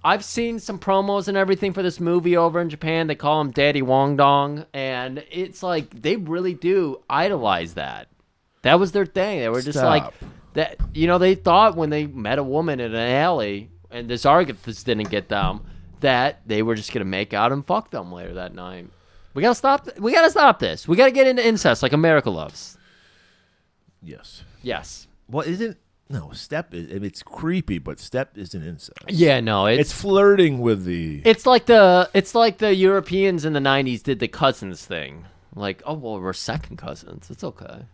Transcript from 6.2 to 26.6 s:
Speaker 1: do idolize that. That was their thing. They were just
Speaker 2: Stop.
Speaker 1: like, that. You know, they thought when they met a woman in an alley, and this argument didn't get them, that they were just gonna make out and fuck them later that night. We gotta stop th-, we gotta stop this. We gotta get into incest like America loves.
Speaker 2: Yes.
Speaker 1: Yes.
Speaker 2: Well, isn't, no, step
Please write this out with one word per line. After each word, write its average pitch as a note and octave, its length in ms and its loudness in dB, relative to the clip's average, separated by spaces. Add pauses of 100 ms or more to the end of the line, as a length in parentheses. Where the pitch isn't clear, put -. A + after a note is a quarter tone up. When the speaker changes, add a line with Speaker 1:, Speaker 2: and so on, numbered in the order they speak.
Speaker 1:
do E3 540 -2
idolize A2+ 680 -2
that. C2 340 -10 (540)
That D#3 180 4
was F#3+ 120 0
their G3+ 140 0
thing. F#3+ 340 -4
They A#2 80 -2
were B2 140 -2
just D3 160 -4
Speaker 2:
Stop. C3 100 2
Speaker 1:
like, D3+ 240 0 (420)
that. - 220 -4 (180)
You D#3 120 0
know, F3 120 4
they F#3 160 4
thought F#3 420 4
when D#3+ 140 -2
they D3+ 160 -2
met C3 320 -4
a C#3+ 40 -2
woman C#3 380 -2
in A2+ 140 -6
an A#2 160 -2
alley, B2 600 0 (200)
and A#2+ 180 -12
this A#2+ 180 -6
argument C#3 580 0
didn't G#2+ 260 -2
get G#2 180 -4
them, G2+ 320 -2 (400)
that C3 460 0
they G#2+ 160 -2
were A2+ 120 0
just G#2+ 180 -10
gonna G#2+ 140 -4
make F#2+ 260 -6
out A2+ 200 0
and C#3 140 -6
fuck G#3+ 240 -4
them F2+ 220 -10
later F2+ 220 -14
that F2+ 200 -12
night. F2+ 320 -16 (460)
We C#3 100 -4
gotta A#3 120 4
stop C#4 300 0
th-, - 140 -16
we A3 140 -2
gotta E4 160 6
stop D4 300 4
this. F2 300 -4
We F3 80 2
gotta C4 160 6
get C4 160 4
into B3 180 2
incest F#3+ 380 2
like B2+ 80 0
America D#3 380 4
loves. - 460 -12 (1300)
Speaker 2:
Yes. - 400 -20 (200)
Speaker 1:
Yes. G2+ 440 -10 (220)
Speaker 2:
Well, C#3 180 -6
isn't, F#3+ 300 -6 (320)
no, F2 240 -10
step - 420 -10